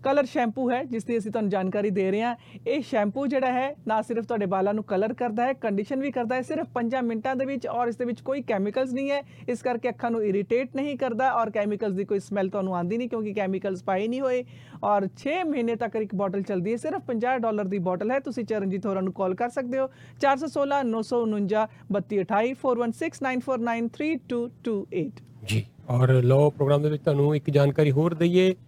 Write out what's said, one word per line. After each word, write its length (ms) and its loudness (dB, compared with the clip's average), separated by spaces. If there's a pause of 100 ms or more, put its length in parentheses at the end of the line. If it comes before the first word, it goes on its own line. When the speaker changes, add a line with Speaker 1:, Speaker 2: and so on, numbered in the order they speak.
Speaker 1:
ਕਲਰ 220 4
ਸ਼ੈਂਪੂ 460 0
ਹੈ 120 0
ਜਿਸ 220 -6
ਦੀ 120 0
ਅਸੀਂ 140 -4
ਤੁਹਾਨੂੰ 180 0
ਜਾਣਕਾਰੀ 400 0
ਦੇ 220 0
ਰਹੇ 100 0
ਹਾਂ। 140 -2 (320)
ਇਹ 140 0
ਸ਼ੈਂਪੂ 460 0
ਜਿਹੜਾ 260 2
ਹੈ 220 0 (120)
ਨਾ 140 2
ਸਿਰਫ 240 -4
ਤੁਹਾਡੇ 200 -2
ਵਾਲਾਂ 280 2
ਨੂੰ 100 -2
ਕਲਰ 300 0
ਕਰਦਾ 320 -2
ਹੈ, 80 0
ਕੰਡੀਸ਼ਨ 460 -2
ਵੀ 120 -2
ਕਰਦਾ 240 -2
ਹੈ 60 -2
ਸਿਰਫ 260 -4
ਪੰਜਾਂ 360 -2
ਮਿੰਟਾਂ 320 -2
ਦੇ 100 -2
ਵਿੱਚ, 220 -6
ਔਰ 200 -2
ਇਸ 80 -4
ਦੇ 100 -4
ਵਿੱਚ 160 -4
ਕੋਈ 200 -4
ਕੈਮੀਕਲਸ 520 -2
ਨਹੀਂ 180 -2
ਹੈ, 120 -2 (260)
ਇਸ 120 -2
ਕਰਕੇ 280 -2
ਅੱਖਾਂ 220 -4
ਨੂੰ 140 0
ਇਰੀਟੇਟ 500 0
ਨਹੀਂ 220 -4
ਕਰਦਾ, 340 0
ਔਰ 180 0
ਕੈਮੀਕਲਸ 460 -2
ਦੀ 100 -2
ਕੋਈ 140 0
ਸਮੈਲ 300 -2
ਤੁਹਾਨੂੰ 260 -2
ਆਉਂਦੀ 220 -2
ਨਹੀਂ 120 -2
ਕਿਉਂਕਿ 240 -4
ਕੈਮੀਕਲਸ 500 -2
ਪਾਏ 240 0
ਨਹੀਂ 140 -2
ਹੋਏ। 240 0 (380)
ਔਰ 240 2 (100)
ਛੇ 260 -2
ਮਹੀਨੇ 320 0
ਤੱਕ 200 -4
ਇੱਕ 200 -2
ਬੋਟਲ 260 -2
ਚੱਲਦੀ 300 -2
ਹੈ, 60 0
ਸਿਰਫ 240 -4
ਪੰਜਾਹ 380 0
ਡਾਲਰ 260 0
ਦੀ 140 -2
ਬੋਟਲ 320 -2
ਹੈ। 80 2
ਤੁਸੀਂ 260 -6
ਚਰਨਜੀਤ 400 -2
ਹੋਰਾਂ 160 0
ਨੂੰ 120 -2
ਕਾਲ 220 -2
ਕਰ 140 -2
ਸਕਦੇ 300 -4
ਹੋ, 100 -2 (320)
ਚਾਰ 160 4
ਸੌ 100 -4
ਸੋਲਾਂ 360 0
ਨੌ 180 0
ਸੌ 200 0
ਉਣੰਜਾ 460 2 (240)
ਬੱਤੀ 300 0
ਅਠਾਈ, 320 2
ਫੋਰ 260 0
ਵਨ 120 0
ਸਿਕਸ 300 -4
ਨਾਈਨ 180 -2
ਫੋਰ 200 -2
ਨਾਈਨ 280 -2
ਥ੍ਰੀ 280 -2
ਟੂ 340 -4 (140)
ਟੂ 300 -4
ਏਟ। 280 -4 (240)
Speaker 2:
ਜੀ, 200 0 (240)
ਔਰ 340 6
ਲਓ 260 8
ਪ੍ਰੋਗਰਾਮ 320 2
ਦੇ 80 2
ਵਿੱਚ 140 -2
ਤੁਹਾਨੂੰ 320 4
ਇੱਕ 140 -2
ਜਾਣਕਾਰੀ 420 6
ਹੋਰ 220 4
ਦਈਏ 420 4 (120)